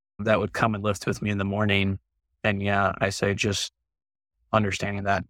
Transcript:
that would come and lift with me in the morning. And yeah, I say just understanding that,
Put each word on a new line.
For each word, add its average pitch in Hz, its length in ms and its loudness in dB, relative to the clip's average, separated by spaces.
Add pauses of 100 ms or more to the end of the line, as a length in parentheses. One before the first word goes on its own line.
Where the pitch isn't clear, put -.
(180)
that 104 220 2
would 104 120 -2
come 113 240 0
and 101 80 -6
lift 101 220 -2
with - 160 -2
me 104 80 -2
in 101 80 -2
the 101 80 -2
morning. 98 540 2 (440)
And 101 180 0
yeah, 98 380 2
I 95 100 2
say 101 260 0
just - 360 -2 (800)
understanding 101 520 0
that, 98 260 0